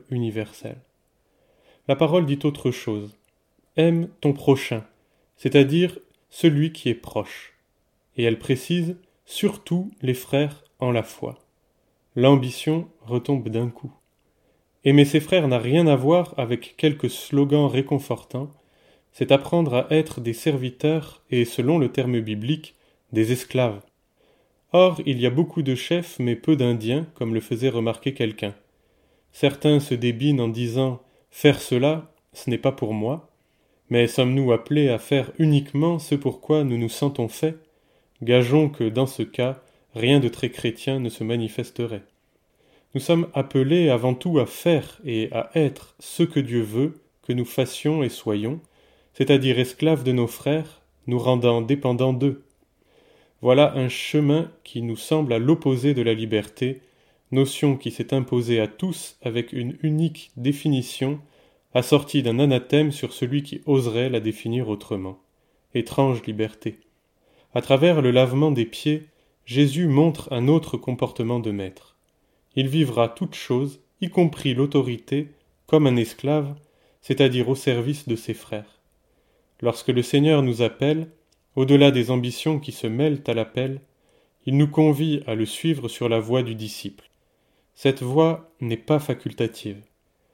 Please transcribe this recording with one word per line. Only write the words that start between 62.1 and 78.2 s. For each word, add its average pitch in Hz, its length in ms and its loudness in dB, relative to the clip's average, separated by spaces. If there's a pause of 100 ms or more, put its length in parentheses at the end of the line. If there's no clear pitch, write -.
d'un 117 160 0
anathème 143 520 2
sur - 220 -8
celui 139 300 -4
qui 147 240 -12
oserait 127 420 2
la 120 100 0
définir 110 500 -4
autrement. 98 500 -6 (560)
Étrange 123 480 0
liberté. 107 560 -6 (720)
À 123 80 0
travers 151 400 4
le 127 80 4
lavement 131 400 4
des 120 160 0
pieds, 151 400 -4 (400)
Jésus 143 400 2
montre 151 480 2
un 123 140 -2
autre 156 300 2
comportement 120 640 -4
de 110 120 -4
maître. 98 440 -10 (600)
Il 135 120 0
vivra 127 400 2
toute - 280 -8
chose, 135 460 -4 (200)
y 185 80 -6
compris 151 460 0
l'autorité, 139 760 -2 (380)
comme 151 180 4
un 127 100 4
esclave, 143 600 -2 (460)
c'est-à-dire 127 480 2
au 135 60 2
service 135 520 -2
de 117 80 -2
ses 110 180 -6